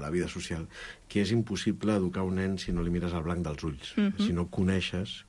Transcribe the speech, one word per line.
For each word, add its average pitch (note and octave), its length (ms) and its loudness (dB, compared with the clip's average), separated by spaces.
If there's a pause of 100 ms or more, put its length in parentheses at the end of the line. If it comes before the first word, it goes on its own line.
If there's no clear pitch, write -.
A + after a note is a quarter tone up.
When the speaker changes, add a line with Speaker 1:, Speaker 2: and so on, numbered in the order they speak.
Speaker 1:
la C#2+ 100 -4
vida E2+ 200 2
social, E2+ 380 -6 (400)
que G#2 140 2
és F#2+ 120 2
impossible G#2+ 600 2
educar F#2+ 320 2
un F#2 140 0
nen F#2+ 180 0
si - 140 -4
no E2+ 100 2
li E2+ 80 0
mires F2 240 0
al E2 120 -2
blanc F2 180 0
dels D2+ 220 -4
ulls, C#2+ 300 -6
Speaker 2:
Mhm. G3+ 260 2
Speaker 1:
si G#3 100 2
no F2 180 0
coneixes F#2 800 0